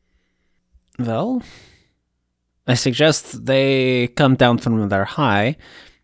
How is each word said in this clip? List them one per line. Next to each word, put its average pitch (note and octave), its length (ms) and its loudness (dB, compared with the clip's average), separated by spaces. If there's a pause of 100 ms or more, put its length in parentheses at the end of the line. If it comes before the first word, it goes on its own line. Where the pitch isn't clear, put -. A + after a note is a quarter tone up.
(1000)
Well, D3+ 440 -4 (1200)
I B2+ 80 2
suggest C3 720 -2
they C3 640 0
come C3 260 2
down A#2+ 240 4
from A2 300 -2
their G2 160 0
high, A2+ 520 0 (480)